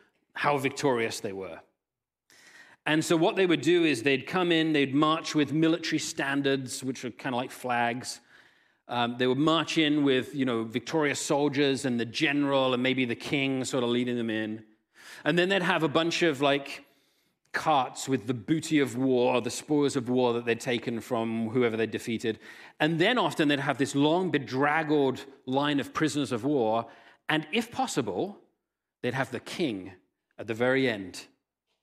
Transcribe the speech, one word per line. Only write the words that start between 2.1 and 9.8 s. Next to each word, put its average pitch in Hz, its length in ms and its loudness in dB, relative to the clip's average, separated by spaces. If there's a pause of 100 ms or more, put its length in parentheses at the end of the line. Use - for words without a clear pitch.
And 156 160 2
so 170 140 2
what 190 200 2
they 190 100 4
would 156 160 2
do 170 220 4
is 139 180 0
they'd 135 240 2
come 180 260 0
in, 160 220 2
they'd 139 200 2
march 156 400 2
with 143 180 2
military 160 460 0
standards, 139 840 -2
which 127 200 -8
are 123 60 -8
kinda 127 260 -6
like 123 140 -4
flags. 120 720 -4 (680)
Um, 120 300 -2
they 127 80 2
would 127 120 2
march 160 400 2
in 147 260 4